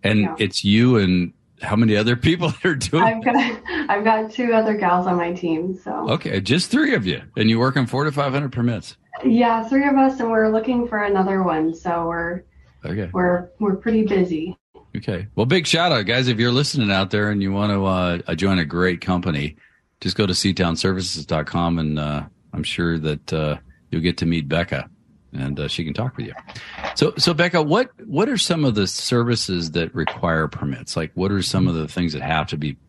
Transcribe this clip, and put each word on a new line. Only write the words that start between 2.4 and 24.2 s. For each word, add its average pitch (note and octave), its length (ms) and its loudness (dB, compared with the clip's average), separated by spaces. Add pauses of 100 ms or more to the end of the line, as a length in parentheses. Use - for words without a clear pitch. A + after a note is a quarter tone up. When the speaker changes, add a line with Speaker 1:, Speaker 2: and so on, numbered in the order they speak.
Speaker 1:
<laughs> - 140 -6
that - 20 -20
are F3+ 100 2
doing D3+ 300 0
Speaker 2:
I've A3 200 0
got, A#3+ 380 0 (280)
I've G3+ 140 0
got A3 260 2
two A#3+ 220 -2
other A3 220 2
gals F3+ 320 0
on F3+ 100 2
my E3+ 160 -2
team, F3+ 460 -2
so. - 320 -6
Speaker 1:
Okay, - 300 -2
just B2 300 0
three C#4+ 240 2
of A#2+ 120 0
you, D2+ 160 -2 (140)
and A2 120 4
you A2+ 100 4
work B2+ 180 2
on C3 100 2
four C3+ 180 -2
to D3+ 80 -2
five C#3 200 0
hundred C#3+ 200 -2
permits. A#2 440 -4 (280)
Speaker 2:
Yeah, A#3 440 4
three C#4 180 2
of C#4+ 100 2
us, C4+ 240 4
and A#3 100 -2
we're A3 200 4
looking A#3+ 380 0
for G#3 160 -2
another G3 380 2
one, E3 320 0
so E3+ 320 -4
we're E3+ 360 -4 (420)
Speaker 1:
Okay. F#2+ 300 -4
Speaker 2:
we're, F3+ 340 0 (120)
we're G3 160 0
pretty A3 280 0
busy. F3+ 540 -2 (360)
Speaker 1:
Okay. G2+ 320 -6 (100)
Well, A2 100 2
big F3 200 2
shout E3+ 240 2
out, A#2 140 2
guys! B2 240 0
If A2+ 100 0
you're A#2+ 140 2
listening C3 380 0
out F#2+ 200 2
there G#2 200 0
and G2+ 120 0
you F#2+ 80 0
want G2+ 220 0
to, G2 140 0
uh, F2+ 400 0
uh, E2+ 80 -4
join F#2 240 2
a E2 80 0
great F2 340 0
company, E2+ 560 -2 (460)
just F#2 160 -4
go G#2 80 4
to F#2 80 0
seatownservices F2+ 920 0
dot D2+ 200 -2
com, E2+ 320 0
and, D2+ 200 -2
uh, D2 260 -4 (280)
I'm D#2 100 -6
sure E2 360 -2
that, D2+ 340 -4
uh, D2+ 240 -2 (340)
you'll E2 120 -2
get E2+ 160 0
to F2 80 0